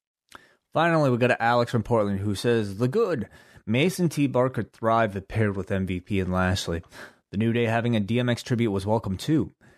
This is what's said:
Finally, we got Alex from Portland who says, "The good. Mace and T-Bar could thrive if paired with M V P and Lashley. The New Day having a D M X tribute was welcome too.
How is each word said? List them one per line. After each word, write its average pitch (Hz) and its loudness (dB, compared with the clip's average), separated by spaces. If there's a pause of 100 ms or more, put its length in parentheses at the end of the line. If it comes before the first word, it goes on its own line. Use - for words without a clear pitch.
(720)
Finally, 156 2
we 123 4
got 123 4
Alex 120 2
from 113 2
Portland 104 0
who 101 -2
says, 110 0
"The 123 0
good. 175 -2 (380)
Mace 143 0
and 175 0
T-Bar 131 0
could 113 -6
thrive 113 0
if 95 -8
paired 104 0
with 98 -6
M 95 -2
V 90 -4
P 98 -4
and 92 -2
Lashley. 92 0 (480)
The - -6
New 113 2
Day 117 0
having 117 0
a 107 2
D 104 -2
M 123 0
X 117 -2
tribute 117 0
was 95 -2
welcome 101 -2
too. 139 -2 (240)